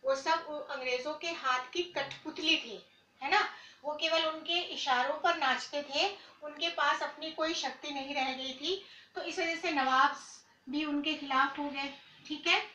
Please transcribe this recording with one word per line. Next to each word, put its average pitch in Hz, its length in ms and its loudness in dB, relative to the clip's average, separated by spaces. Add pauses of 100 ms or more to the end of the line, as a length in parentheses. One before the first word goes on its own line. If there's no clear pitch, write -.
वो - 100 4
सब 302 560 0
अंग्रेजों 254 440 -2
के 339 160 -4
हाथ 254 420 0
की 349 100 0
कठपुतली 311 720 0
थी, 233 260 -8 (400)
है 285 80 -2
ना। 403 180 4 (360)
वो 302 100 -2
केवल 320 300 2
उनके 320 360 -2
इशारों 269 540 2
पर 339 220 2
नाचते 269 460 0
थे, 320 340 0 (260)
उनके 302 260 -4
पास 294 340 2
अपनी 302 280 -6
कोई 320 240 0
शक्ति 285 360 -4
नहीं 277 240 -6
रह 262 180 0
गई 262 200 -6
थी। 320 320 -4 (300)
तो 349 80 -6
इस 330 160 -4
वजह 330 180 0
से 330 140 -2
नवाब 277 460 4 (520)
भी 294 160 0
उनके 294 300 0
खिलाफ 277 440 2
हो 294 60 -2
गए, 277 240 -4 (380)
ठीक 302 200 -6
है। 370 120 4 (160)